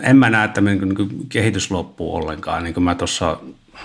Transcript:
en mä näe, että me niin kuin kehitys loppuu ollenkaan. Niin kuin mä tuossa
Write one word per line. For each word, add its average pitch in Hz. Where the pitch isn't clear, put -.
en 131
mä 123
näe, 110
että 104
me 101
niin 95
kuin 101
kehitys 107
loppuu 85
ollenkaan. 80
Niin 85
kuin 90
mä 87
tuossa 85